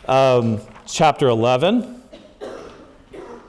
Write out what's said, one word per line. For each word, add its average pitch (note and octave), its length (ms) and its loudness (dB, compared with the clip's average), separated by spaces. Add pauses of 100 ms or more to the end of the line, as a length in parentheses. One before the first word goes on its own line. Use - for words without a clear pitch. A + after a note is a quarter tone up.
um, B2+ 520 2 (280)
chapter D3 400 2
eleven, B2+ 760 0 (1500)